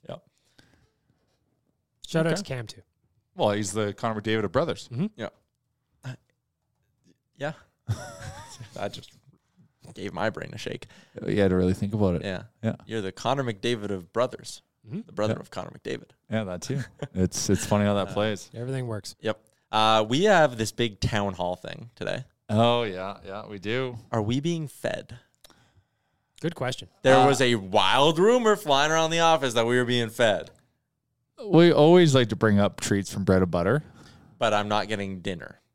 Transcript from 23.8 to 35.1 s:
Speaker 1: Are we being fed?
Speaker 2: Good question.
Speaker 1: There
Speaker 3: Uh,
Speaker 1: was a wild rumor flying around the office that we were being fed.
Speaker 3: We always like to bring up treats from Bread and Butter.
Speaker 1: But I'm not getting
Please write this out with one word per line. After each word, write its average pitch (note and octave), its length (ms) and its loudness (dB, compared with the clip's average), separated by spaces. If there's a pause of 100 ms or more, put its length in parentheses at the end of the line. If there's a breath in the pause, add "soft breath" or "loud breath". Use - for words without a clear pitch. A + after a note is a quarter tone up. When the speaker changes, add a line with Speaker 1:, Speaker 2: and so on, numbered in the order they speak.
Speaker 1:
Are A2+ 80 0
we A#2 180 -2
being D#3+ 300 -6
fed? - 480 -10 (1200 soft breath)
Speaker 2:
Good E3+ 160 -6
question. - 320 -8 (140)
Speaker 1:
There C3 160 8
Speaker 3:
Uh, B2 100 6
Speaker 1:
was C3+ 140 4
a A#2+ 140 4
wild G#2+ 640 4
rumor A3 360 4
flying D3+ 360 2
around D#3+ 180 2
the E3 100 0
office D#3+ 360 2
that A#2 100 2
we A#2+ 120 2
were B2+ 80 4
being A#2+ 240 0
fed. G2+ 420 0 (920)
Speaker 3:
We F3 300 6
always D#3+ 420 6
like A#2+ 140 4
to A2 80 -2
bring G#2 220 4
up G2+ 200 0
treats G2 320 -2
from G2 140 -6
Bread F#2 160 6
and F2+ 100 0
Butter. F#2 320 0 (560 soft breath)
Speaker 1:
But A2 140 2
I'm G#2 160 0
not G#2 180 0
getting G2 320 -6